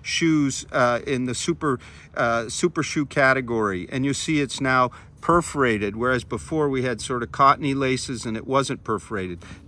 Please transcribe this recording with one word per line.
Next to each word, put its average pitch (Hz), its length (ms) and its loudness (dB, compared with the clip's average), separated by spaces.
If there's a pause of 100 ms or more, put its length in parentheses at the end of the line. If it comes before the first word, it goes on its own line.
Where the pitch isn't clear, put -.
shoes, 156 680 0
uh, 120 340 2
in 127 200 -2
the 123 100 -4
super, 151 440 -2 (360)
uh, 117 340 0
super 170 340 -2
shoe 151 220 -2
category. 117 840 0
And 135 140 -2
you 139 80 0
see 147 280 0
it's - 180 -4
now 131 320 2 (300)
perforated, 120 760 2
whereas 123 280 0
before 147 440 -2
we 131 140 0
had 123 180 -2
sort 123 220 -4
of 113 100 -6
cottony 139 440 4
laces 131 500 -2
and 110 100 -4
it - 120 -8
wasn't 131 360 0
perforated. 95 560 -6 (280)